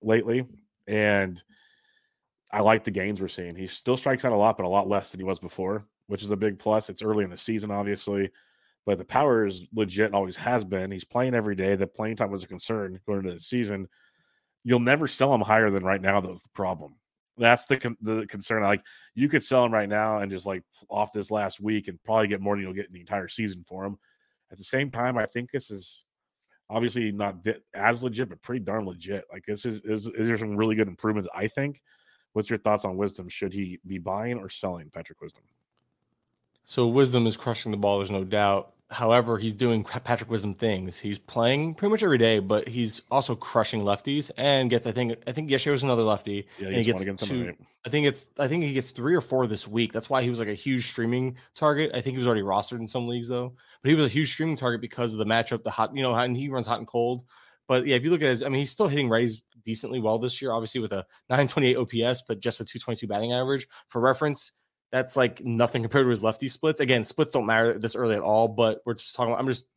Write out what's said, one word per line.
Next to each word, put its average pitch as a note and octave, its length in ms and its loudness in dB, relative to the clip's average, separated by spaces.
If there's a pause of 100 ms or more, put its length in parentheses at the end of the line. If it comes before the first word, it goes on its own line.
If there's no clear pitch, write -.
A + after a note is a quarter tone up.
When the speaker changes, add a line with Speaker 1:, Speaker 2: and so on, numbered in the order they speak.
Speaker 1:
lately, A2 420 2 (420)
and G2+ 560 2 (1080)
I - 80 0
like G#2+ 240 6
the A2+ 60 -2
gains F#2+ 320 -4
we're F#2 60 -4
seeing. F2 280 -10
He F#2+ 100 -10
still B2+ 300 -2
strikes C3 300 0
out B2 60 2
a A2 40 4
lot, G#2 220 4
but F#2+ 80 -2
a - 20 -2
lot G2 200 2
less G2 220 0
than F#2 100 -14
he F#2 40 -8
was F#2 140 -2
before, G2 480 -6 (220)
which G2+ 140 -6
is G#2 80 -6
a G#2 60 0
big G2+ 220 -2
plus. G#2+ 320 0
It's G2 120 -12
early G#2+ 220 0
in F#2 60 -8
the F2 80 -14
season, G#2+ 320 -4
obviously, G2+ 600 -2 (540)
but G2 140 0
the F#2 80 -10
power B2+ 400 4
is F#2 160 -6 (120)
legit, G#2 380 2
always G2 240 0
has A#2+ 300 0
been. F#2+ 240 -4
He's F#2+ 140 -10
playing B2+ 300 -2
every G#2+ 220 0
day. F#2+ 200 2
The F#2+ 100 0
playing A2 300 -6
time G#2+ 140 0
was G2 140 -6
a - 40 -20
concern F#2+ 580 -6
going G2+ 140 -2
into F#2 120 -6
the E2+ 60 -12
season. G2+ 500 -4 (760)
You'll A#2+ 160 6
never C#3 280 4
sell C#3 260 2
him A2+ 60 4
higher A2 300 6
than G2 140 0
right F#2+ 180 0
now, G2 180 4
though, F2+ 120 -6
is F2 100 -16
the - 80 -20
problem. E2+ 460 -6 (420)
That's A#2+ 280 6
the C#3 100 2
con-, A#2+ 260 -6
the A2 240 -2
concern. G#2+ 380 -2
Like, G2 180 4 (320)
you C3+ 140 2
could D3+ 160 2
sell B2+ 200 4
him A#2 80 0
right G#2+ 160 2
now G#2+ 300 0
and G2+ 120 -4
just, F#2 140 -8
like, F#2+ 200 -6 (260)
off G#2 220 -2
this G2+ 180 -6
last G#2 300 -4
week G#2 260 -4
and F2 160 -14
probably A2 240 2
get G2+ 140 -4
more G2+ 160 -2
than G2 80 -6
you'll F#2 100 -10
get G2+ 140 -10
in F2+ 40 -20
the F2+ 80 -20
entire F2+ 280 -6
season G2 360 -6
for F#2 200 -12
him. G2+ 120 -6 (540)
At F#2 80 -20
the G2 60 -16
same C3+ 260 -2
time, B2 260 -2
I A2 100 0
think A#2+ 260 -8
this - 180 -8
is G2 320 -14 (640)
obviously A2+ 440 -2
not G2 320 -4
th-, A2 180 -2 (100)
as A#2 300 2
legit, A#2+ 260 -4
but F2 140 -18
pretty B2 220 -6
darn G#2 200 -4
legit. F#2 480 -8
Like, F#2 140 -16
this G#2 180 -6
is, A2 200 -4
is, G#2+ 240 -4
is A2+ 180 -2
there A#2 100 2
some G#2+ 200 -4
really A2 180 2
good G#2+ 140 2
improvements, G2+ 440 -4
I F#2+ 140 -4
think. C#3+ 340 -4 (520)
What's G#2+ 180 -2
your A2+ 80 0
thoughts G#2+ 260 2
on F#2 120 -2
Wisdom? G2 320 -4
Should F#2 240 -6
he F#2 340 -6
be F#2+ 120 -8
buying G#2 400 -4
or G2 120 -12
selling F2 400 -8
Patrick E2 300 -16
Wisdom? - 240 -18 (1200)
Speaker 2:
So A#2+ 240 2
Wisdom B2 400 4
is G#2+ 80 -2
crushing A2+ 340 -4
the G#2 80 -2
ball, G2+ 200 4
there's G2 120 -2
no F#2+ 140 -2
doubt. G2 500 2 (160)
However, A#2 460 4
he's G#2+ 180 -2
doing A2+ 300 2
Pa-, - 140 -8
Patrick A#2+ 320 -2
Wisdom G2+ 240 -2
things. F#2 440 -2
He's G2+ 200 -6
playing C#3 560 0
pretty G3+ 160 0
much G#3+ 120 0
every E3+ 140 4
day, A2+ 220 6
but G2+ 280 0
he's A2+ 440 -4
also C3 260 0
crushing A2 460 0
lefties C3+ 560 -2
and C3+ 320 4
gets, A#2+ 160 2
I A#2 60 -2
think, A#2 340 -2
I C3 60 -6
think D#3 180 -4
yesterday C3+ 220 2
was C3 100 0
another B2 220 4
lefty, G2+ 420 0 (120)
Speaker 1:
Yeah, G2 100 -8
Speaker 2:
and G2 60 -4
he A2 60 2
Speaker 1:
he A2+ 60 2
gets - 0 -
Speaker 2:
gets A2+ 80 4
Speaker 1:
one F#2 80 -4
again G2 160 -4
Speaker 2:
two, A#2 260 -2
Speaker 1:
tonight. F2 140 -10 (260)
Speaker 2:
I - 60 -8
think D3 160 2
it's, C3 320 -2
I C#3+ 100 0
think E3 160 0
he C#3+ 80 -2
gets C3 200 -2
three C#3 220 0
or E3+ 60 4
four C3 260 0
this G#2+ 220 -4
week. A2 240 0
That's A2+ 160 -6
why C3 140 2
he A#2+ 80 0
was, A#2+ 80 -4
like, A2+ 100 -2
a G#2 60 -4
huge B2+ 320 -2
streaming B2+ 500 -2 (180)
target. D3+ 380 2
I B2+ 80 -4
think C3 140 -4
he C3 40 -4
was B2 80 0
already A2+ 140 4
rostered G2+ 400 0
in A2+ 80 -8
some A#2+ 180 -4
leagues, A#2+ 220 -6
though, B2 260 -6 (280)
but C3+ 80 2
he D#3 40 8
was D3+ 120 4
a - 20 4
huge C3+ 240 0
streaming D#3 240 -2
target A#2+ 240 -2
because A#2 320 -4
of A2 60 -6
the G#2+ 80 0
matchup, A#2 380 0
the A2 60 -4
hot, A2 240 0
you C3+ 80 -2
know, B2 120 2
and B2 200 2
he C#3 140 -4
runs B2+ 180 -4
hot A2+ 120 -2
and A2+ 100 -10
cold. B2 360 -2 (420)
But B2+ 200 2
yeah, C3+ 100 4
if A#2+ 80 2
you D#3+ 60 2
look E3+ 120 2
at C#3+ 80 4
his, A#2+ 120 0
I C3 60 -4
mean, C3+ 120 0
he's C#3 100 -2
still G#3+ 180 2
hitting C#3 220 2
righties A2+ 320 2 (220)
decently A#2 360 -4
well A2 180 2
this A#2+ 220 -4
year, C3 100 -4
obviously A2+ 300 -2
with A2 120 -4
a F#2+ 120 -4 (240)
nine C3+ 180 4
twenty-eight B2+ 300 2
O B2+ 80 0
P A2+ 180 -2
S, B2 200 0
but G#2 180 -6
just A#2 200 -4
a A2+ 40 -6
two - 140 -12
twenty-two A#2 280 -8
batting G#2+ 280 -2
average. C3 340 -2 (200)
For A#2+ 120 -2
reference, C3 520 2 (380)
that's, B2+ 260 -2
like, B2+ 280 2
nothing A#2 380 2
compared C3 240 4
to - 20 4
his A2 160 2
lefty A2 240 0
splits. D#3 320 0
Again, B2 240 4
splits D3+ 260 0
don't B2+ 140 2
matter A2+ 340 4
this A2 160 -4
early A2+ 200 2
at G#2 80 0
all, A2 260 4
but A2 380 2
we're A#2+ 80 -2
just - 200 -12
talking A#2 160 -2
about, A#2 80 -2
I'm C3 80 -2
just B2+ 200 -4 (100)